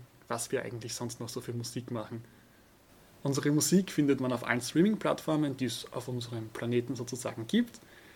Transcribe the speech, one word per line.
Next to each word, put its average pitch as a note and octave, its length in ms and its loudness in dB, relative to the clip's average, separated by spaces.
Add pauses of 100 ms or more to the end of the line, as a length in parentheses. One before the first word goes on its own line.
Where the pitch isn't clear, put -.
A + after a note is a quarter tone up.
(280)
was A#2 240 -4
wir B2+ 120 0
eigentlich A#2 300 -8
sonst A#2+ 260 -8
noch A#2+ 100 -8
so B2 120 -8
für A#2+ 120 -8
Musik A#2 380 -6
machen. A2+ 320 -6 (1000)
Unsere C#3 280 2
Musik F3 400 4
findet C#3 280 4
man B2+ 120 0
auf B2 140 -2
allen A#2+ 160 2
Streaming-Plattformen, D#3 960 2
die C3 80 0
es - 260 -4
auf B2+ 160 -8
unserem A#2 420 -6
Planeten A#2+ 460 0
sozusagen A#2 520 -6
gibt, A#3 320 2 (360)